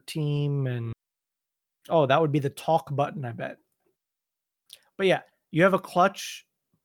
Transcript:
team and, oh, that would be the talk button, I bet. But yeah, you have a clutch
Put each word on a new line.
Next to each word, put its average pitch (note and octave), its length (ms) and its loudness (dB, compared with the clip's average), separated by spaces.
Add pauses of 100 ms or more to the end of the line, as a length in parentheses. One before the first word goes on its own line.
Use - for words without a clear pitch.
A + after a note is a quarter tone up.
team C#3+ 600 -2
and, A#2 260 -6 (960)
oh, D#3+ 160 4
that C3+ 140 4
would D#3+ 120 2
be D3 80 2
the C#3 100 -2
talk D#3+ 460 -2
button, C#3+ 300 -4
I A#2 80 -8
bet. - 240 -10 (1400)
But F#3+ 100 0
yeah, E3+ 140 2 (300)
you E3 120 4
have F#3 100 6
a F#3+ 60 4
clutch - 640 -2 (400)